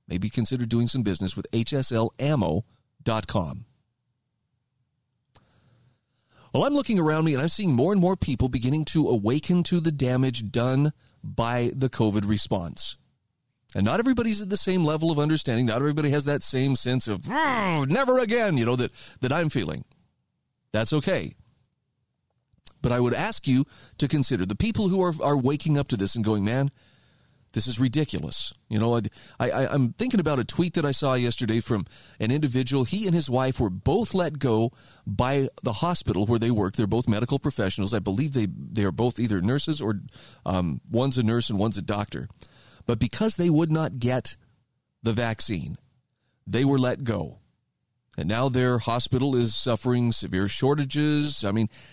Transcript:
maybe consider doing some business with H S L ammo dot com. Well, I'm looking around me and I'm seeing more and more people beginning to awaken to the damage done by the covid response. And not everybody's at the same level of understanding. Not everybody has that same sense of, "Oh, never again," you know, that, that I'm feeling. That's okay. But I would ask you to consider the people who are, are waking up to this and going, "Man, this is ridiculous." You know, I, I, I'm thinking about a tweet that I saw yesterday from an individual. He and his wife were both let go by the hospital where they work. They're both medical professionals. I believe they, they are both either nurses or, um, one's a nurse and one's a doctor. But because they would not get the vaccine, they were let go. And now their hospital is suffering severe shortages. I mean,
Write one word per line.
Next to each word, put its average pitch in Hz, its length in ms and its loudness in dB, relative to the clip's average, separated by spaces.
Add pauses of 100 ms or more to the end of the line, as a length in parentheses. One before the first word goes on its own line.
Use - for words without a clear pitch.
maybe 92 220 -2
consider 123 380 -2
doing 117 200 2
some 127 140 -2
business 95 340 -2
with 98 160 -10
H 117 220 -2
S 131 180 -2
L 113 280 0
ammo 113 460 0 (360)
dot 110 240 -2
com. 82 400 -6 (3000)
Well, 165 120 4
I'm 285 100 2
looking 233 240 2
around 156 260 4
me 156 80 4
and 127 80 0
I'm 165 80 0
seeing 180 240 0
more 135 180 4
and 202 80 4
more 180 160 4
people 131 320 0
beginning 131 380 0
to 151 240 2
awaken 131 540 2
to 175 160 2
the 160 120 0
damage 127 600 0
done 131 420 2 (300)
by 117 500 -2
the 131 160 0
covid 107 400 0
response. 98 680 -2 (760)
And 98 100 0
not 135 160 2
everybody's 233 400 2
at 196 120 -6
the 202 60 0
same 185 280 2
level 156 240 2
of 151 80 2
understanding. 147 480 2
Not 110 120 2
everybody 147 340 0
has 143 140 0
that 143 180 0
same 135 320 0
sense 123 320 -2
of, 101 200 -2
"Oh, 208 640 0
never 254 300 4
again," 220 360 2
you 117 100 2
know, 120 100 2
that, 123 160 0 (300)
that 127 120 0
I'm 165 160 0
feeling. 78 340 -4 (880)
That's 110 220 0
okay. 147 400 -2 (1500)
But 120 80 0
I 123 80 2
would 120 160 2
ask 196 320 -4
you 131 180 4 (320)
to 147 100 0
consider 127 380 0
the 101 100 -4
people 208 340 0
who 190 120 2
are, 175 120 2 (100)
are 143 140 2
waking 143 420 2
up 135 80 -2
to 120 100 -2
this 98 160 -2
and 113 100 -2
going, 104 200 2
"Man, 131 260 2 (840)
this 110 120 0
is 117 140 -6
ridiculous." 123 720 -2 (160)
You 110 80 -2
know, 117 180 2
I, 117 60 0 (380)
I, 123 280 0
I'm 127 260 2
thinking 247 260 0
about 151 180 0
a 117 60 0
tweet 170 320 -2
that 160 100 0
I 139 60 0
saw 131 240 0
yesterday 120 440 0
from 104 260 -2 (340)
an 110 100 0
individual. 131 540 0
He 196 240 -2
and 170 80 2
his 156 140 0
wife 131 300 0
were 107 120 2
both 151 420 0
let 165 240 0
go 117 340 2 (360)
by 127 400 0 (160)
the 120 100 0
hospital 104 540 0
where 117 100 4
they 113 140 2
work. 101 240 0
They're 110 100 2
both 110 220 0
medical 117 320 0
professionals. 104 520 -2
I 113 80 0
believe 120 340 -2
they, 110 140 0
they 87 360 -4
are 95 80 2
both 117 280 -2
either 107 220 0
nurses 135 400 -2
or, 101 200 -4 (440)
um, 87 360 -2 (100)
one's 127 260 0
a 123 60 0
nurse 117 260 0
and 104 80 -2
one's 101 200 0
a 98 40 -8
doctor. 101 460 -6 (580)
But 117 140 0
because 214 380 0
they 175 120 2
would 156 220 4
not 156 260 -2
get 123 380 -2 (680)
the 113 120 0
vaccine, 107 640 -4 (680)
they 123 200 0
were 139 120 4
let 127 280 -2
go. 107 340 -4 (760)
And 80 100 -4
now 123 220 0
their 127 280 2
hospital 123 600 0
is 117 180 0
suffering 120 560 0
severe 98 380 -2
shortages. 147 960 0
I 98 60 0
mean, 107 180 0 (240)